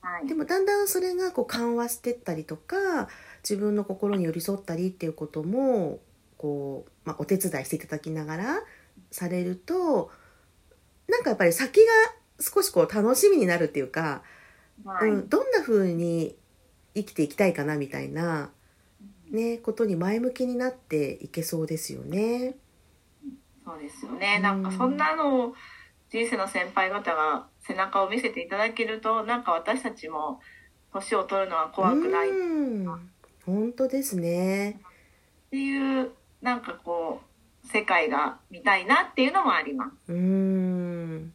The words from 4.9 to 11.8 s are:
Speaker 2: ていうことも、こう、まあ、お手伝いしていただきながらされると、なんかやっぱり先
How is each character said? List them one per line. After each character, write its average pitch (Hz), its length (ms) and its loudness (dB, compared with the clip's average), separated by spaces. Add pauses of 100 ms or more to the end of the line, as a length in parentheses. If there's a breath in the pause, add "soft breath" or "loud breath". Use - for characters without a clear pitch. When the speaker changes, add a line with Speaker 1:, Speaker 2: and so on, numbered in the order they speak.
Speaker 2:
て 175 140 -8
い - 20 -2
う 156 40 -4
こ 156 140 -8
と 156 160 -6
も、 214 580 0 (360)
こ 143 500 -6
う、 - 40 -20 (140)
ま 156 100 -6
あ、 - 40 -18
お - 60 -4
手 190 120 2
伝 160 260 -2
い - 20 -8
し - 40 -14
て - 80 -4
い - 20 -4
た - 80 -10
だ 151 120 -8
き 156 120 -10
な 156 140 -4
が 156 120 -6
ら 269 260 -2 (480 loud breath)
さ 180 180 -6
れ 180 140 -2
る 180 140 -4
と、 339 540 0 (1000 loud breath)
な 466 100 4
ん 480 40 0
か 311 80 2
や 220 40 4
っ - 40 -10
ぱ 180 80 6
り 170 60 6
先 262 280 4